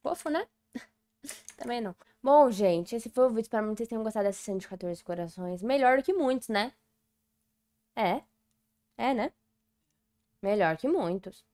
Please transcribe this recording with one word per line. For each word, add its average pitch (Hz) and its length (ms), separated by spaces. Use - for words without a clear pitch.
Fofo, 330 260
né? 330 180
<laughs> - 800
Também 240 240
não. 196 160
Bom, 277 280
gente, 180 440
esse 233 140
foi 254 160
o 254 60
vídeo. 226 120
Espero 220 220
muito 214 140
que - 20
vocês 233 80
tenham 220 160
gostado 220 220
dessa 196 160
cena 196 160
de 190 100
quatorze 180 340
corações. 175 600
Melhor 262 400
que 370 100
muitos, 262 360
né? 220 260
É. 214 260
É, 254 160
né? 240 180
Melhor 196 340
que 247 100
muitos. 196 680